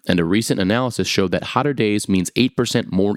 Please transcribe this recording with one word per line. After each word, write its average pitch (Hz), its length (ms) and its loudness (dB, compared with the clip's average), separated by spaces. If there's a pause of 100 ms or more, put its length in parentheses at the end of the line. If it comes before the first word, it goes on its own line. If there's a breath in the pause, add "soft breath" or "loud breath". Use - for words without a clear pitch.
and 90 100 2
a 85 60 2
recent 104 360 0
analysis 110 460 0
showed 95 240 0
that 90 140 -2
hotter 139 280 0
days 107 360 0
means 92 260 0
eight 123 220 2
percent 120 360 -2
more 98 240 2